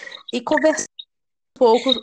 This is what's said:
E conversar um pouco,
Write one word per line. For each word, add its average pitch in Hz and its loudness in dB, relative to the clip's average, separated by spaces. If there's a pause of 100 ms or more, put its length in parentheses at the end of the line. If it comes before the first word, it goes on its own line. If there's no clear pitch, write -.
(340)
E 240 -6
conversar 302 0
um - -20
pouco, 240 2